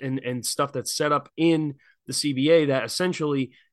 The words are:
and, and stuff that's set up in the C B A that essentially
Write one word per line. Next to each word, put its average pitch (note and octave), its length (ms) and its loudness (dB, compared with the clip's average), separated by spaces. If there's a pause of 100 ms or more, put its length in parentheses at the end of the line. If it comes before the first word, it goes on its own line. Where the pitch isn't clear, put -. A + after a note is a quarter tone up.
and, C3 240 -4
and B2 200 -6
stuff C#3 280 -2
that's - 240 -6
set D3 160 0
up C#3+ 240 -2
in D#3 380 2 (320)
the C3 60 -6
C D3 200 -2
B C3+ 180 2
A E3 160 6
that C3 180 0
essentially D3 680 -2 (200)